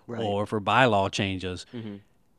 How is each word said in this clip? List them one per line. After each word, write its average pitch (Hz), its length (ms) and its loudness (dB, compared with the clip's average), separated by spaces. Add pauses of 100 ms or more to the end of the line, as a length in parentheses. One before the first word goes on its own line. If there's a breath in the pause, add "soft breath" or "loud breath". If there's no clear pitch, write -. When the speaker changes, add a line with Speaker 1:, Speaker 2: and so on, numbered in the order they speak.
Speaker 1:
Right. 117 160 -8
Speaker 2:
or 104 240 0
for 110 140 -4
bylaw 104 520 4
changes, 92 640 -4
Speaker 1:
Mm-hmm. 113 220 -12 (440)